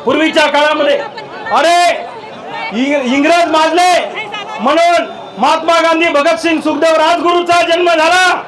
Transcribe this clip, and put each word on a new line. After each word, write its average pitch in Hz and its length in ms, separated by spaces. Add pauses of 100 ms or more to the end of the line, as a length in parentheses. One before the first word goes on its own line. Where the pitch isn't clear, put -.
पूर्वीच्या 302 420
काळामध्ये, 294 520 (540)
अरे, 339 560 (640)
इंग-, 262 420
इंग्रज 330 360
माजले 320 640 (480)
म्हणून 330 460 (320)
महात्मा 320 340
गांधी, 330 360
भगतसिंग, 320 520
सुखदेव, 311 340
राजगुरूचा 339 680
जन्म 339 260
झाला. 339 580